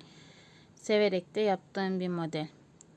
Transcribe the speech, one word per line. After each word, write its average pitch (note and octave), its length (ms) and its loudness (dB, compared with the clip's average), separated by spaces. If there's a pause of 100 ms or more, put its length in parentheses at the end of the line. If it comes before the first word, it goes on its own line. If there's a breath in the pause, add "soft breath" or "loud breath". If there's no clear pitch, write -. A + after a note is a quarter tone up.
(760 loud breath)
Severek G3+ 600 0
de G#3+ 60 0
yaptığım F#3+ 580 -2
bir F3+ 80 -2
model. E3 400 -4 (500)